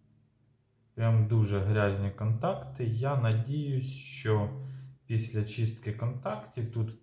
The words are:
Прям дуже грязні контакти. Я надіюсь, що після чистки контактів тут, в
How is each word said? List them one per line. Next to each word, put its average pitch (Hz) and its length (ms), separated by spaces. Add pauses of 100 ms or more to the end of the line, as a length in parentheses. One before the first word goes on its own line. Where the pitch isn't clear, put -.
(960)
Прям 113 320
дуже 104 320
грязні 101 520
контакти. 120 760
Я 127 320
надіюсь, 127 760
що - 720 (420)
після 110 380
чистки 110 500
контактів 123 800
тут, 113 200
в - 120